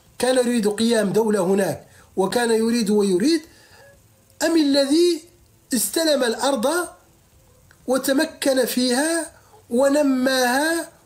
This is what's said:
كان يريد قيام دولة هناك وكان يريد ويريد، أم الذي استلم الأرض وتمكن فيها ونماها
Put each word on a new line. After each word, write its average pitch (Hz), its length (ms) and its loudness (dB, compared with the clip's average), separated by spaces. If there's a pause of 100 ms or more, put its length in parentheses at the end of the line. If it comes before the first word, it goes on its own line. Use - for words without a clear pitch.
(200)
كان 254 180 0
يريد 240 300 2
قيام 220 420 0
دولة 208 300 0
هناك 185 480 -2 (280)
وكان 233 360 0
يريد 226 380 0
ويريد، 208 520 2 (1000)
أم 330 120 0
الذي 302 680 2 (520)
استلم 285 500 -2
الأرض 247 440 -2 (1200)
وتمكن 269 760 0
فيها 277 680 -2 (380)
ونماها 269 1200 0 (160)